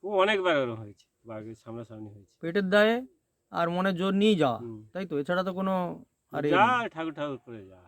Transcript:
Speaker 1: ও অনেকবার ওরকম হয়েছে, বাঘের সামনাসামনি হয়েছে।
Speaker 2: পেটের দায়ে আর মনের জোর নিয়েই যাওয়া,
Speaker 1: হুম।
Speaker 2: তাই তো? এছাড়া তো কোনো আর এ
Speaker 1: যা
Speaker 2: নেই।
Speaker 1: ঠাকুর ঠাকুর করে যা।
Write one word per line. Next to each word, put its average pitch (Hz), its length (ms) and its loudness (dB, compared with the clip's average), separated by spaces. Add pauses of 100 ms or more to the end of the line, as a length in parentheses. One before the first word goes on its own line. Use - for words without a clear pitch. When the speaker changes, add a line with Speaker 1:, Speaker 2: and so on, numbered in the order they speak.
Speaker 1:
ও 180 40 -8 (160)
অনেকবার 190 340 4
ওরকম 120 240 -2
হয়েছে, 104 240 -18 (200)
বাঘের 110 380 -12
সামনাসামনি 113 460 -14
হয়েছে। 104 300 -20
Speaker 2:
পেটের 185 300 -2
দায়ে 214 260 6 (560)
আর 170 140 0 (100)
মনের 185 200 0
জোর 190 260 -2
নিয়েই 214 220 6
যাওয়া, 117 160 2
Speaker 1:
হুম। 113 200 -10 (140)
Speaker 2:
তাই 190 160 -8
তো? 165 100 -8
এছাড়া 175 240 -2
তো 185 100 -4
কোনো 190 200 -2 (600)
আর 151 120 -4
এ 147 40 2
Speaker 1:
যা 180 160 6
Speaker 2:
নেই। 240 240 0
Speaker 1:
ঠাকুর 160 240 -8
ঠাকুর 147 320 -6
করে 113 200 -14
যা। 92 220 -20